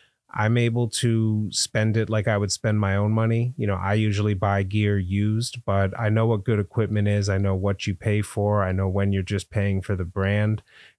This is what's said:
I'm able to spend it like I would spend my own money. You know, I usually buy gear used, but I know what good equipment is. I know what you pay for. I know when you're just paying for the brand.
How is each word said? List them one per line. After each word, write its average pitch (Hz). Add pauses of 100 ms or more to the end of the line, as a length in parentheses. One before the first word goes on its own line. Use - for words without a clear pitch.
(360)
I'm 110
able 117
to 110
spend 110
it 107
like 110
I 107
would 101
spend 107
my 98
own 104
money. 113
You 107
know, 98
I 92
usually 107
buy 98
gear 104
used, 104
but 98
I 110
know 113
what 110
good 107
equipment 104
is. 101
I 95
know 98
what 98
you 101
pay 104
for. 104
I 92
know 95
when 98
you're 98
just 95
paying 98
for 101
the 90
brand. 101 (360)